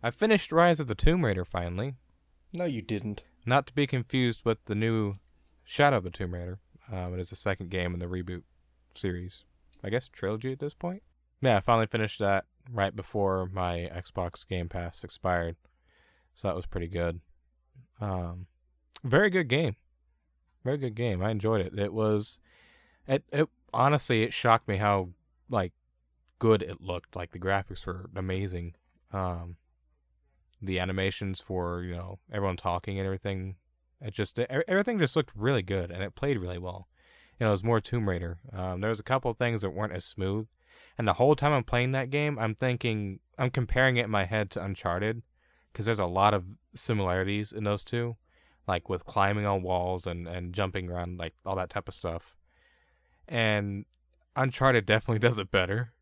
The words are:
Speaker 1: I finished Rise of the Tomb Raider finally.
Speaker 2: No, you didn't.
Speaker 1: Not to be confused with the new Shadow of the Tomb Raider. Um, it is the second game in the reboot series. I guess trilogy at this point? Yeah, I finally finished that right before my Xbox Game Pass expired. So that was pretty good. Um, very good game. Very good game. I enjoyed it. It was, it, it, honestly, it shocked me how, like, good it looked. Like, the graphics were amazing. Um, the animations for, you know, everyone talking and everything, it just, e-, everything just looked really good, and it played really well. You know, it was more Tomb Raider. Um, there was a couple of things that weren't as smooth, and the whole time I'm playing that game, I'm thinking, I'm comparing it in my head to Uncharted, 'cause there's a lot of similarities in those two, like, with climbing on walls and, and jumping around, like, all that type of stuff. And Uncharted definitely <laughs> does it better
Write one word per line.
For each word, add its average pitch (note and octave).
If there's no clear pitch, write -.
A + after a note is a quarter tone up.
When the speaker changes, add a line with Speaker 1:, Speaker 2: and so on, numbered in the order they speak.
Speaker 1:
I A#2+
finished G#3+
Rise E3+
of D3
the A2+
Tomb E3
Raider F#2
finally. F#2
Speaker 2:
No, F3
you C3
didn't. G#2
Speaker 1:
Not C3
to -
be C#3+
confused B2+
with A2+
the G#2+
new G#2+
Shadow C#3+
of F#2
the F2
Tomb F2+
Raider. F2+
Um, F2+
it F2+
is F2
the F#2
second F#2
game F2+
in F2
the F2
reboot F2+
series. F2+
I F#2+
guess A#2
trilogy A2
at C3
this D3
point? F3+
Yeah, B2
I G2
finally A2+
finished A2
that G2
right G2
before F#2+
my F2+
Xbox F2
Game F2
Pass F2
expired. E2+
So -
that E2
was F2+
pretty E2+
good. E2+
Um, F2+
very D#3+
good F3
game. A#2+
Very C#3
good B2
game. A2
I G#2+
enjoyed A2
it. F2+
It G2+
was, G#2+
it, C3+
it, D3+
honestly, B2+
it B2
shocked A2+
me G2
how, G2+
like, G2
good A2
it F2
looked. F2+
Like, F2+
the F2+
graphics F#2+
were F#2
amazing. F#2
Um, F2
the F#2
animations F#2+
for, F2
you F2+
know, F#2
everyone G2
talking F#2
and F#2+
everything, F#2+
it A2
just, -
e-, A#2+
everything G3+
just D#3
looked D#3
really A#2
good, F2+
and F#2
it G2
played C#3
really F2+
well. F2+
You A#2
know, A2
it -
was F#2+
more A2+
Tomb A2+
Raider. F2
Um, F#2
there A2
was A2
a G#2
couple C3
of A2+
things A#2
that F#2+
weren't G2+
as F2+
smooth, G2+
and A2+
the G2
whole C#3+
time D3
I'm C3
playing B2
that C3+
game, D3
I'm A2
thinking, A2
I'm C3
comparing B2+
it A#2
in G#2+
my G2+
head G#2
to F2
Uncharted, G2
'cause G#2
there's A2
a F#2
lot F#2+
of F2+
similarities G2+
in G#2+
those G#2
two, A#2+
like, F2+
with F2+
climbing G#2
on G2
walls F2+
and, F2
and F2
jumping F#2
around, F2
like, E2
all F#2+
that F#2
type -
of -
stuff. -
And G#2
Uncharted C3
definitely A2
<laughs> A#2
does A2+
it F#2+
better G2+